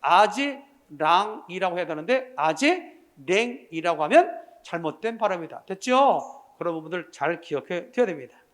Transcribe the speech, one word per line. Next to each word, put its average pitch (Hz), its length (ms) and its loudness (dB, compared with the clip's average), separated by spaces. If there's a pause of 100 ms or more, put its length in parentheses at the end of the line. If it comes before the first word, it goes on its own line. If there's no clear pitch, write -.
아지랑이라고 190 1800 0
해야 175 80 -2
되는데 175 500 -2
아지랑이라고 170 1700 -2
하면 311 260 6 (320)
잘못된 170 560 -6
발음이다. 185 480 -4
됐죠? 247 540 2 (380)
그런 165 160 -4
부분들 160 380 -8
잘 165 280 -2
기억해 151 520 -8
둬야 247 140 2
됩니다. 147 300 -10 (180)